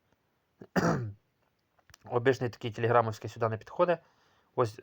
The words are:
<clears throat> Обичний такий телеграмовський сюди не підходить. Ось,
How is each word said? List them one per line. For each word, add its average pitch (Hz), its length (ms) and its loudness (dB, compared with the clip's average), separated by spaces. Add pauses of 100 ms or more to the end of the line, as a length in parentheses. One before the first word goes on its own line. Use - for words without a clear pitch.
(760)
<clears throat> - 1300 -6
Обичний 123 400 2
такий 117 220 -8
телеграмовський 113 580 2
сюди 113 200 -2
не 110 80 -4
підходить. 175 420 0 (560)
Ось, 120 280 -2